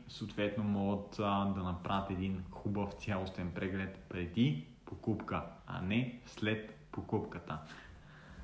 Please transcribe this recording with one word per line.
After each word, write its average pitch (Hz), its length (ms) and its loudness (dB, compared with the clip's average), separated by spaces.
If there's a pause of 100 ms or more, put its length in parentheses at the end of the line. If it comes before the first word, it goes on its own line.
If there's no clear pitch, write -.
съответно 104 560 0
могат, 101 540 2
а, 101 260 4
да 98 180 2
направят 90 480 0
един 95 400 0
хубав 101 420 0
цялостен 92 640 -2
преглед 95 540 -2
преди 110 560 4 (200)
покупка, - 600 0 (220)
а 90 160 -4
не 113 440 2
след - 520 -2 (140)
покупката. 87 680 -2 (840)